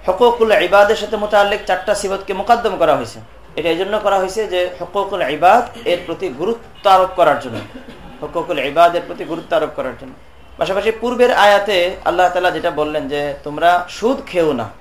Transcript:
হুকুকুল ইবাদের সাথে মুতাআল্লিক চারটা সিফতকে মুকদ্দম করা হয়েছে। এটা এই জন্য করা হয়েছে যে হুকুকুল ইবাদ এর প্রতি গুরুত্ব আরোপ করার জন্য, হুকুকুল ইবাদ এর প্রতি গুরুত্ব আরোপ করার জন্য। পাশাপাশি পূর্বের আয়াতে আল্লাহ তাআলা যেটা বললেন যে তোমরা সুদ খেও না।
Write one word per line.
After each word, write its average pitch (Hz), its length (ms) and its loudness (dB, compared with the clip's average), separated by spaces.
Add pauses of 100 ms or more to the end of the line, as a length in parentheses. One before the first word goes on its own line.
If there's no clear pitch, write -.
হুকুকুল 226 440 2
ইবাদের 202 440 4
সাথে 208 220 -6
মুতাআল্লিক 208 480 2
চারটা 190 300 -2
সিফতকে 196 380 -6
মুকদ্দম 208 440 0
করা 151 180 4
হয়েছে। 117 240 -8 (360)
এটা 160 140 -4
এই 165 80 0
জন্য 196 220 -2
করা 196 200 0
হয়েছে 190 280 -4
যে 180 220 -2 (100)
হুকুকুল 190 420 -6
ইবাদ 170 640 2
এর 175 180 0
প্রতি 165 220 -8
গুরুত্ব 185 640 -4
আরোপ 185 260 6
করার 160 240 4
জন্য, 113 200 -10 (640)
হুকুকুল 165 380 -6
ইবাদ 160 360 4
এর 165 120 -2
প্রতি 170 160 -10
গুরুত্ব 165 340 -6
আরোপ 156 180 0
করার 131 260 -6
জন্য। 131 120 -18 (440)
পাশাপাশি 196 340 -2
পূর্বের 240 420 2
আয়াতে 196 640 2 (100)
আল্লাহ 175 240 2
তাআলা 180 220 0
যেটা 165 200 -2
বললেন 151 360 -4
যে 147 260 -4 (100)
তোমরা 170 460 2
সুদ 247 280 -2 (100)
খেও 165 260 0
না। 113 160 -4 (120)